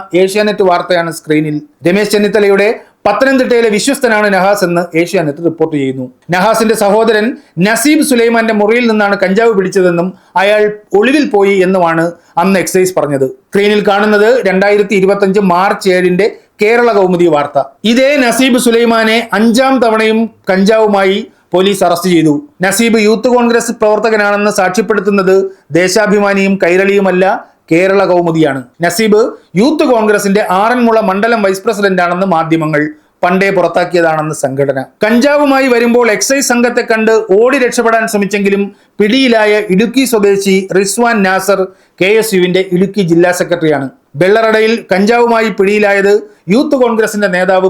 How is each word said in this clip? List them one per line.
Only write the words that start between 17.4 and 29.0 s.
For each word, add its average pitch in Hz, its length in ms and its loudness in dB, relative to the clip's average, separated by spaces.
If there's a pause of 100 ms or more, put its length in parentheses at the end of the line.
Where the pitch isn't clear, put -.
ഇതേ 262 180 2 (180)
നസീബ് 247 380 0
സുലൈമാനെ 226 540 2 (180)
അഞ്ചാം 247 460 2
തവണയും 220 380 0 (300)
കഞ്ചാവുമായി 196 680 2 (340)
പോലീസ് 196 320 0
അറസ്റ്റ് 175 280 -2
ചെയ്തു. 160 200 2 (300)
നസീബ് 226 420 0
യൂത്ത് 226 300 0
കോൺഗ്രസ് 233 440 0
പ്രവർത്തകനാണെന്ന് 208 800 0
സാക്ഷ്യപ്പെടുത്തുന്നത് 196 760 0 (420)
ദേശാഭിമാനിയും 196 760 0 (100)
കൈരളിയുമല്ല, 190 600 0 (480)
കേരള 190 380 2
കൗമുദിയാണ്. 160 520 0 (220)
നസീബ് 208 380 2 (380)